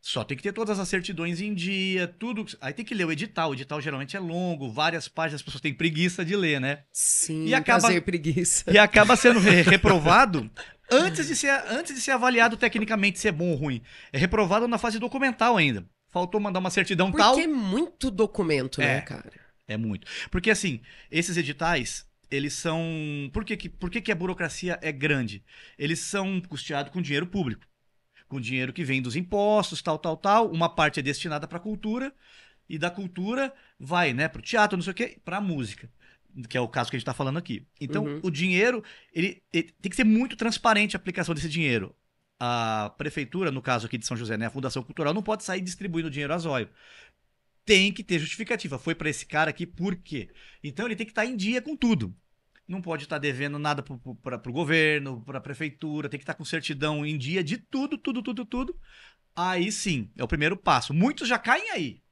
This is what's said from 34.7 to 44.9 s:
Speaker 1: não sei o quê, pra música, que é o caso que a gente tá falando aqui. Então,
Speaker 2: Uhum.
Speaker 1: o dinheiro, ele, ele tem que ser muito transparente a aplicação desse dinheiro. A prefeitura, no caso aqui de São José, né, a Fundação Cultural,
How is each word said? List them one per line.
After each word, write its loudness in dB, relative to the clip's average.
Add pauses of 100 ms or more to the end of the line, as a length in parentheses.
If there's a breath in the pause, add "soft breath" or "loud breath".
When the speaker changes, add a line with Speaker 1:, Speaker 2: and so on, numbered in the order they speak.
Speaker 1:
não -2
sei -6
o -8
quê, -6
pra -6
música, -4 (600 soft breath)
que -4
é 0
o -2
caso -4
que -6
a -4
gente -10
tá -4
falando -4
aqui. -10 (140)
Então, -4
Speaker 2:
Uhum. -8
Speaker 1:
o -2
dinheiro, 2 (320 loud breath)
ele, -4
ele 0 (120)
tem -4
que -8
ser 6
muito 4
transparente 2
a -4
aplicação -2
desse -4
dinheiro. 0 (460)
A -2
prefeitura, -4
no -4
caso 0
aqui -6
de -8
São -4
José, -4
né, -2
a -2
Fundação -6
Cultural, -4